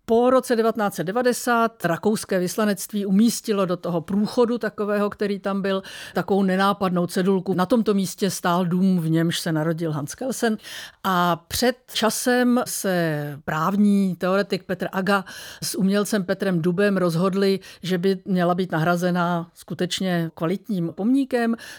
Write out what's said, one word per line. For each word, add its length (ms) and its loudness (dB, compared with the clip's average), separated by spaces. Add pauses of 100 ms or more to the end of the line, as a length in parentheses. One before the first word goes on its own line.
po 260 4
roce 260 2
devatenáct 380 0
set 100 -4
devadesát 800 0
rakouské 540 0
vyslanectví 680 -2
umístilo 600 2
do 100 -2
toho 240 -2
průchodu 580 0
takového, 520 -2
který 280 -4
tam 240 -4
byl, 200 -2 (320)
takovou 280 2
nenápadnou 640 2
cedulku: 480 0
„Na 120 2
tomto 280 2
místě 360 -2
stál 360 0
dům, 340 2
v 100 -2
němž 300 0
se 120 -4
narodil 400 -2
Hans 220 -6
Kelsen.“ 440 -2 (460)
A 320 2 (120)
před 280 0 (160)
časem 760 2
se 760 -2
právní 720 2
teoretik 460 0
Petr 300 -4
Aga 320 0 (380)
s 160 -6
umělcem 460 2
Petrem 380 0
Dubem 340 2
rozhodli, 640 2 (220)
že 160 -2
by 260 0
měla 300 2
být 180 -4
nahrazena 800 0
skutečně 800 -4
kvalitním 600 -4
pomníkem. 600 0 (220)